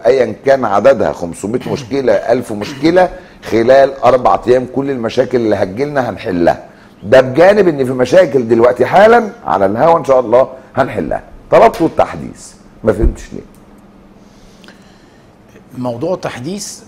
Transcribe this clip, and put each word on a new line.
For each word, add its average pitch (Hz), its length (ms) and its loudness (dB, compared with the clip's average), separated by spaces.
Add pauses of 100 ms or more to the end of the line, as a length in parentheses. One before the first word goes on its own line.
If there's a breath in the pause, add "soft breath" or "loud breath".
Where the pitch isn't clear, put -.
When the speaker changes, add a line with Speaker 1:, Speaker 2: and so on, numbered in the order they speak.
Speaker 1:
أيًا 120 280 2 (120)
كان 135 180 2
عددها، 104 480 2
خمسمية 98 480 -8 (120)
مشكلة، 123 400 -2
ألف 113 400 -2
مشكلة، 151 560 0 (420 loud breath)
خلال 131 540 2
أربع 120 440 2
أيام 127 260 2
كل 139 160 -4
المشاكل 123 480 -2
اللي 107 180 0
هتجيلنا 120 540 -4
هنحلها. 90 540 -2 (380 loud breath)
ده 123 180 4
بجانب 175 480 4
إن 139 160 -2
في 127 80 -4
مشاكل 127 560 2
دلوقتي 120 380 2
حالًا 220 440 4 (140)
على 95 220 0
الهوا 147 320 2
إن 143 60 -6
شاء 131 160 2
الله 120 280 2 (280 loud breath)
هنحلها. 76 460 -4 (280)
طلبتوا 175 360 4
التحديث، - 640 -6 (320)
ما 110 80 2
فهمتش - 300 -2 (100)
ليه؟ - 80 -12 (2500 soft breath)
Speaker 2:
موضوع 123 360 -6
التحديث، 170 720 -12